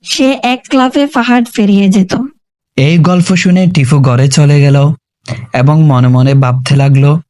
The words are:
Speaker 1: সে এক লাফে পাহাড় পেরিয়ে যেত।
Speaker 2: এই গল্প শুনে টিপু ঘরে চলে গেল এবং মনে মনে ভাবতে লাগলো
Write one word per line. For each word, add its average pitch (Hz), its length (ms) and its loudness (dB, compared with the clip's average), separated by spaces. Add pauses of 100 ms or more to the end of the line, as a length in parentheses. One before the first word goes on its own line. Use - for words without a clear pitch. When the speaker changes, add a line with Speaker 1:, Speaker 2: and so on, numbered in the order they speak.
Speaker 1:
সে 269 380 -2
এক 247 220 -4 (100)
লাফে 262 320 0
পাহাড় 240 380 -2 (100)
পেরিয়ে 202 340 0
যেত। 185 280 0 (600)
Speaker 2:
এই 147 220 0
গল্প 180 360 0
শুনে 180 320 0
টিপু 147 320 0
ঘরে 131 300 0
চলে 147 320 2
গেল 139 320 2 (640)
এবং 147 300 2
মনে 127 240 2
মনে 127 260 2
ভাবতে 131 420 0
লাগলো 139 540 2